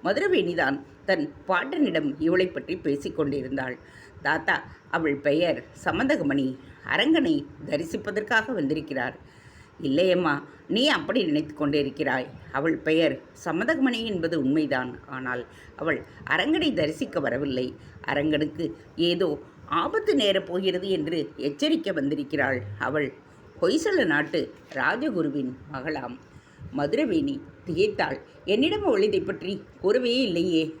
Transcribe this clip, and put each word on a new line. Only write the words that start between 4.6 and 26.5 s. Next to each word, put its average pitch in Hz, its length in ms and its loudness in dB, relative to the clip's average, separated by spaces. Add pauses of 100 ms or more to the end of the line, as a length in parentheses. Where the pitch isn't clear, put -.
அவள் 151 280 0
பெயர் 147 420 2 (180)
சமந்தகமணி. 160 720 0 (380)
அரங்கனை 285 480 4 (300)
தரிசிப்பதற்காக 208 880 -2
வந்திருக்கிறார். 143 640 -2 (680)
இல்லையம்மா, 170 540 4 (340)
நீ 226 200 2
அப்படி 202 340 2
நினைத்து 151 320 0
கொண்டிருக்கிறாய். 139 760 0 (240)
அவள் 151 260 0
பெயர் 156 380 4 (220)
சமந்தகமணி 240 680 0
என்பது 170 320 -2
உண்மைதான். 131 520 0 (180)
ஆனால் 127 360 -6 (300)
அவள் 147 260 -2 (260)
அரங்கனை 285 460 2
தரிசிக்க 156 480 -2
வரவில்லை. 127 480 -2 (360)
அரங்கனுக்கு 151 640 0 (360)
ஏதோ 175 280 2 (420)
ஆபத்து 403 420 0
நேரப் 202 320 4
போகிறது 180 420 -2
என்று 165 300 0 (200)
எச்சரிக்க 233 540 0
வந்திருக்கிறாள் 139 640 0 (240)
அவள். 139 260 0 (500)
ஹொய்சல 311 480 2
நாட்டு 151 360 2 (300)
ராஜகுருவின் 151 840 -2 (140)
மகளாம். 135 500 -8 (560)